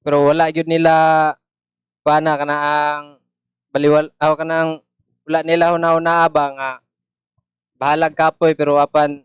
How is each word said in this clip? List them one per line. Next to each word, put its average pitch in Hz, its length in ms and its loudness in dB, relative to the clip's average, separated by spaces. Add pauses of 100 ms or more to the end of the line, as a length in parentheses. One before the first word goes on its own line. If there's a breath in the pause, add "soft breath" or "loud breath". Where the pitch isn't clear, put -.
Pero 147 240 0
wala 160 240 2
gyud 160 160 -4
nila, 160 720 2 (640)
kuan 151 240 0
na, 151 160 -2
kanang 147 800 -4 (480)
baliwal-, 147 480 0
aw, 156 160 0
kanang 160 480 -4 (480)
wala 156 160 -2
nila 170 320 2
hunahuna 165 480 0
ba 151 200 0 (120)
nga 135 120 -8 (1080)
bahalag 151 400 -2
kapoy, 160 400 0
pero 147 240 2
apan 147 440 -2